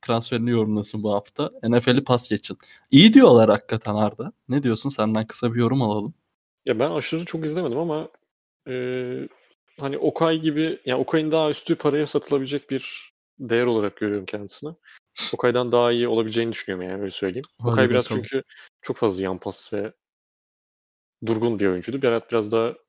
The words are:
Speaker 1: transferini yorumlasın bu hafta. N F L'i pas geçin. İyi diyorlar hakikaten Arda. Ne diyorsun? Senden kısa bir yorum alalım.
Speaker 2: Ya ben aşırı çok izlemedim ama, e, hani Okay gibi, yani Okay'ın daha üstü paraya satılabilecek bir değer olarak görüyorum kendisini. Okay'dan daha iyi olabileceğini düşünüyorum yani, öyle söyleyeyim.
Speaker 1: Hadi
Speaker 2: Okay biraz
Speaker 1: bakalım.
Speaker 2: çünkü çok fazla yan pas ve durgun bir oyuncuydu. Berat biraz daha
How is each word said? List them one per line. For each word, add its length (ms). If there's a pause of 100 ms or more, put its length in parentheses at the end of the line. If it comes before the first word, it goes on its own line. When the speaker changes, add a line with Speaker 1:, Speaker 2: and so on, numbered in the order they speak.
Speaker 1:
transferini 480
yorumlasın 520
bu 120
hafta. 360 (120)
N 180
F 160
L'i 80
pas 240
geçin. 300 (320)
İyi 220
diyorlar 380
hakikaten 440
Arda. 380 (160)
Ne 140
diyorsun? 260
Senden 380
kısa 280
bir 60
yorum 220
alalım. 320 (520)
Speaker 2:
Ya 120
ben 120
aşırı 340
çok 200
izlemedim 340
ama, 300 (600)
e, 60 (1040)
hani 180
Okay 420
gibi, 460
yani 140
Okay'ın 320
daha 180
üstü 260
paraya 300
satılabilecek 640
bir 420 (260)
değer 280
olarak 300
görüyorum 300
kendisini. 440 (640)
Okay'dan 400
daha 200
iyi 160
olabileceğini 440
düşünüyorum 380
yani, 100
öyle 100
söyleyeyim. 340 (140)
Speaker 1:
Hadi 140
Speaker 2:
Okay 180
biraz 140
Speaker 1:
bakalım. 180
Speaker 2:
çünkü 200 (400)
çok 140
fazla 260
yan 160
pas 340
ve 200 (1300)
durgun 320
bir 80
oyuncuydu. 360
Berat 280
biraz 220
daha 220 (140)